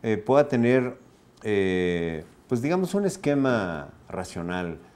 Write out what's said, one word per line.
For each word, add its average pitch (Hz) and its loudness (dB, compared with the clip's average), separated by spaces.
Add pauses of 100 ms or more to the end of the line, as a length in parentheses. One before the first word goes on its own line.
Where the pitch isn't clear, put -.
eh, 110 0
pueda 139 4
tener, 123 2 (460)
eh, 90 0 (240)
pues, 123 0
digamos, 175 -2
un 202 0
esquema 123 -2 (180)
racional, 87 -6 (180)